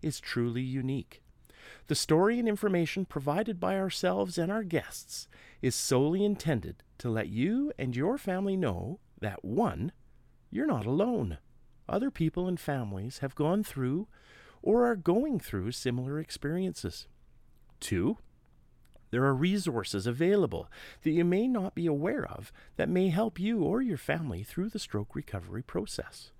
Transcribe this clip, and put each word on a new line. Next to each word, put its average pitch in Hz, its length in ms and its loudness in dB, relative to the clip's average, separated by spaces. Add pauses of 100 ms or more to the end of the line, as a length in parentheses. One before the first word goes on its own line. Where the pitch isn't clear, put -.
is 156 180 -4
truly 120 420 -2
unique. 131 600 -4 (640)
The 151 80 0
story 196 460 4
and 233 80 2
information 190 580 2
provided 170 540 -2
by 185 160 0
ourselves 185 600 0
and 170 140 2
our 214 140 -2
guests - 640 -6 (340)
is 127 140 2
solely 151 480 2
intended 165 580 -2 (160)
to 123 100 -6
let 110 200 0
you 214 500 0
and 127 160 -4
your 175 240 0
family 190 380 -2
know 117 420 -2 (220)
that, 101 240 -6
one, 175 480 0 (640)
you're 285 120 0
not 143 180 0
alone. 139 540 0 (500)
Other 254 220 0
people 170 360 0
and 180 140 -2
families 113 600 -4
have 135 140 -4
gone 180 300 2
through 139 420 -2 (540)
or 233 240 6
are 240 120 4
going 202 440 2
through 101 320 -4
similar 127 480 -2
experiences. 165 840 -4 (720)
Two, 107 380 0 (920)
there 127 140 2
are 139 100 6
resources 131 720 0
available 151 640 2 (360)
that 156 80 4
you 170 120 4
may 190 240 4
not 208 260 0
be 170 120 0
aware 165 400 0
of - 260 -12 (240)
that - 140 2
may 185 180 4
help 190 320 0
you 214 220 2
or 202 180 2
your 233 160 0
family 139 460 -2
through 180 260 -4
the - 100 -6
stroke - 360 -4
recovery 98 480 -6
process. - 760 -8